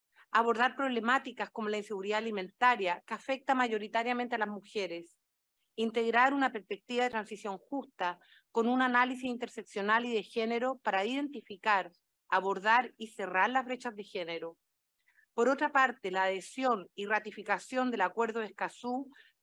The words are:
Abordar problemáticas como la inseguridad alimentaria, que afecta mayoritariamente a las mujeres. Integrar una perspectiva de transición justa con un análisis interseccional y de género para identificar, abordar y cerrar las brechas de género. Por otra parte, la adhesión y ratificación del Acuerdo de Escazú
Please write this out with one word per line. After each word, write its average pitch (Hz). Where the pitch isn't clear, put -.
Abordar 233
problemáticas 247
como 214
la 214
inseguridad 202
alimentaria, 208
que 233
afecta 269
mayoritariamente 240
a -
las 214
mujeres. 185
Integrar 226
una 269
perspectiva 233
de 247
transición 208
justa 180
con 226
un 254
análisis 254
interseccional 226
y 240
de 208
género 233
para 196
identificar, 220
abordar 196
y 220
cerrar 190
las 254
brechas 240
de 202
género. 165
Por 233
otra 285
parte, 254
la 190
adhesión 202
y 202
ratificación 214
del 220
Acuerdo 220
de 208
Escazú 247